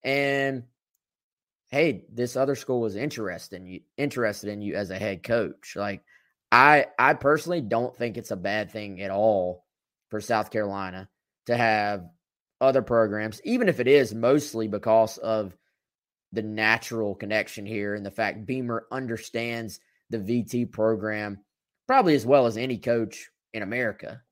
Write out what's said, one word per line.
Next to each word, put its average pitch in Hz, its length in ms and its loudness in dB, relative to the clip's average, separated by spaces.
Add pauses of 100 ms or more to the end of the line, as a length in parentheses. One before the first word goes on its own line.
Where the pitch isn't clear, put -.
And, 135 600 -2 (1040)
hey, 139 420 0
this 120 240 -4
other 135 200 0
school 127 260 -2
was 107 140 -4
interested 101 680 -8
in 92 40 -18
you, 90 140 -16 (180)
interested 113 540 -4
in 104 100 -8
you 101 140 -6
as 98 160 -4
a 92 80 -8
head 98 240 -6
coach. 113 520 -4
Like, 101 280 -6 (480)
I, 139 340 8 (140)
I 139 160 6
personally 156 460 0
don't 117 340 -4
think 117 220 -6
it's 113 120 -14
a 110 60 -4
bad 98 340 -4
thing 101 320 -12
at 98 80 -6
all 95 560 0 (460)
for 107 100 -6
South 107 300 -2
Carolina 98 580 -6 (380)
to 120 100 0
have 104 480 0 (560)
other 131 200 6
programs, 107 600 0
even 240 240 0
if 139 140 2
it 120 60 2
is 131 260 6
mostly 117 540 2
because 110 500 2
of 110 400 -4 (760)
the 110 80 -2
natural 107 720 0
connection 104 500 -4
here 104 300 -6
and 101 100 -8
the 98 60 -8
fact 104 340 -4
Beamer 120 460 -6
understands 117 880 -8 (300)
the 113 100 -4
V 110 240 -2
T 120 220 -4
program 107 760 -2 (480)
probably 220 280 4
as 113 100 0
well 131 200 6
as 110 120 0
any 123 200 -4
coach 117 520 -2 (240)
in 110 100 -6
America. 113 580 -6 (100)